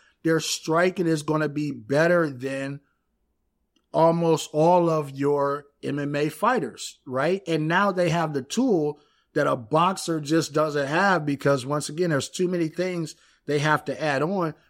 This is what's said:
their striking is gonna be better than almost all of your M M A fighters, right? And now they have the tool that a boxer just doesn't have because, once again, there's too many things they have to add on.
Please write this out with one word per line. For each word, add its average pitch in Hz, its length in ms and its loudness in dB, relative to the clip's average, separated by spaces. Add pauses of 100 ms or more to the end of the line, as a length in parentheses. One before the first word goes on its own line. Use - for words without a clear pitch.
(220)
their 160 180 2
striking 175 640 0
is 160 160 0
gonna 156 280 -2
be 147 220 -4
better 147 580 2
than 135 500 -8 (1120)
almost 165 600 2
all 170 340 6
of 151 220 -2
your 143 560 0 (160)
M 139 160 -4
M 143 180 -4
A 151 120 0
fighters, 180 800 -2
right? 151 400 0
And 156 220 0
now 196 240 2
they 180 180 2
have 156 240 0
the 135 80 -2
tool 165 560 0 (360)
that 147 120 2
a 139 80 2
boxer 160 680 0
just 151 320 0
doesn't 147 360 0
have 175 360 2
because, 139 400 0
once 143 240 -4
again, 165 220 -2
there's 139 180 0
too 185 200 -2
many 175 200 -2
things 175 460 -6 (320)
they 143 140 0
have 151 240 2
to 135 180 -6
add 143 200 0
on. 175 320 -2 (160)